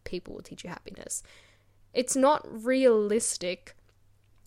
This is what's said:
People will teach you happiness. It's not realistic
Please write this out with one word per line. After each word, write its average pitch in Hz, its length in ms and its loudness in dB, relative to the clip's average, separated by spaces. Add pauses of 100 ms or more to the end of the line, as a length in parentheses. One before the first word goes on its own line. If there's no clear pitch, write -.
People - 320 -12
will 180 80 -16
teach - 200 -20
you 175 60 -14
happiness. - 540 -14 (680)
It's 247 220 0
not 269 300 4
realistic 220 1300 0 (720)